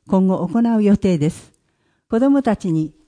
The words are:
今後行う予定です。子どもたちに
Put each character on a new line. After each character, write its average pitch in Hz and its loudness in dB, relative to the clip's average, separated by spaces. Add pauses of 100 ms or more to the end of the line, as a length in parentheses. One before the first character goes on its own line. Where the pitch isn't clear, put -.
今 190 2
後 185 -2
行 175 -2 (160)
う 214 0
予 202 4
定 185 0
で 147 0
す。 - -14 (560)
子 226 -2
ど 277 2
も 277 2
た 220 -2
ち 185 -6
に 156 -2 (140)